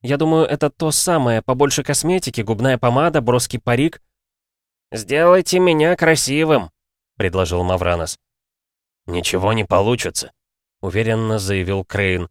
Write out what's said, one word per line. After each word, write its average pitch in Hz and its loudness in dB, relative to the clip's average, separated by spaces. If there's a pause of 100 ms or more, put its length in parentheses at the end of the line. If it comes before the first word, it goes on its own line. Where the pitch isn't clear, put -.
Я 139 -2
думаю, 160 2
это 147 -2
то 156 -4
самое, 127 0
побольше 135 0
косметики, 151 -2
губная 113 0
помада, 139 0
броский 120 -2
парик». 131 -2 (920)
«Сделайте 170 2
меня 170 4
красивым», — 151 0 (460)
предложил 90 0
Мавранос. 87 -2 (880)
«Ничего 92 -2
не 110 0
получится», — 98 0 (500)
уверенно 110 -2
заявил 95 -2
Крейн. 92 -2